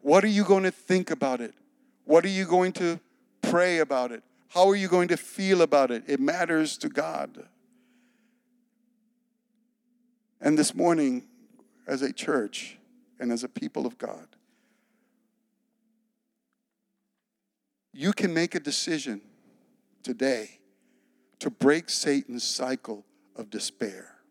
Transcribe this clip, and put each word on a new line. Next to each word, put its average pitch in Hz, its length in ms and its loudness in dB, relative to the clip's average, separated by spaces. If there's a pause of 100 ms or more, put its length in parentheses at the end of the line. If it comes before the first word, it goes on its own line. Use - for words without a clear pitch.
what 180 240 6
are 214 40 2
you 208 160 2
going 190 180 4
to 185 80 2
think 185 400 -2
about 131 300 -2
it? 113 120 -12 (520)
What 165 200 6
are 190 40 0
you 190 180 -2
going 185 280 2
to 170 260 -2 (420)
pray 175 360 2
about 131 340 0
it? 113 100 -14 (260)
How 185 200 6
are 196 80 4
you 190 120 -2
going 180 200 4
to 175 80 2
feel 190 460 0
about 143 280 4
it? 117 160 -6
It 139 140 -2
matters 160 580 -2
to 156 100 -6
God. 147 600 -6 (3000)
And 151 160 2
this 151 180 2
morning, 156 500 2 (600)
as 135 160 -4
a 135 100 -2
church - 640 -4 (400)
and 120 140 -4
as 117 100 -4
a 127 60 -10
people - 360 -8
of 120 140 -6
God, - 300 -12 (3750)
you 151 200 -2
can 190 200 -2
make 165 220 -2
a 175 60 -4
decision 135 600 -6 (840)
today 123 580 -4 (800)
to - 120 -6
break 147 400 0
Satan's 135 540 -4
cycle 127 600 -8 (320)
of 107 140 -14
despair. 104 680 -10 (140)